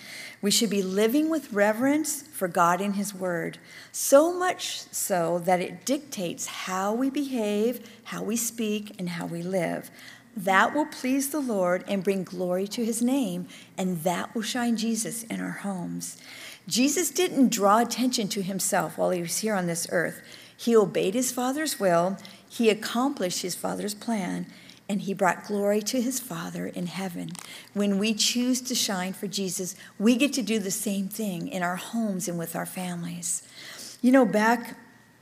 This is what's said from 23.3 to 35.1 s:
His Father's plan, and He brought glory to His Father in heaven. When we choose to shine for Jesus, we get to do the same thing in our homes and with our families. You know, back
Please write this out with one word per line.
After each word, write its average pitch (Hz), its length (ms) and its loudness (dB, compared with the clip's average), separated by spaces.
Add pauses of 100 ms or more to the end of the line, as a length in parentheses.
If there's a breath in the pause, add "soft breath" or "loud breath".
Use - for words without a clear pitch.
His 175 140 -4
Father's 185 380 -4
plan, 180 540 -4 (400 loud breath)
and 196 140 -2
He 185 120 -4
brought 175 320 2
glory 208 360 2
to 240 200 -2
His 254 180 -2
Father 175 480 -8
in 180 200 -6
heaven. 175 440 -8 (420 loud breath)
When 202 260 2
we 220 140 2
choose 247 480 2
to 254 140 -4
shine 190 380 -2
for 208 140 -8
Jesus, 185 480 -4 (240 loud breath)
we 233 160 6
get 285 180 2
to 269 80 0
do 214 180 0
the 190 120 -2
same 196 360 -2
thing 180 400 -6
in 180 160 -4
our 180 120 -2
homes 196 520 -4
and 170 120 -4
with 165 160 -6
our 175 100 -4
families. 175 800 -6 (580 loud breath)
You 247 100 6
know, 262 140 8
back 220 520 2 (440)